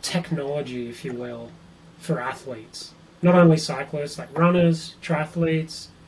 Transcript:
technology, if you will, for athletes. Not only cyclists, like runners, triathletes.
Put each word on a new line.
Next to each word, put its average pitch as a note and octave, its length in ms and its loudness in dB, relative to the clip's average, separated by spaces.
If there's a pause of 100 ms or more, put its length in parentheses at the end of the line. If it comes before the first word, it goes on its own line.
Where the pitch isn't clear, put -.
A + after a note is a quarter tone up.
technology, C#3 880 -4
if - 140 -16
you C3 100 -8
will, A#2+ 380 -10 (480)
for D3 200 -2
athletes. B2 720 -10 (300)
Not F3+ 140 6
only E3+ 220 8
cyclists, C#3+ 600 -6
like - 200 -10
runners, E3+ 640 4
triathletes. D#3+ 880 -2 (200)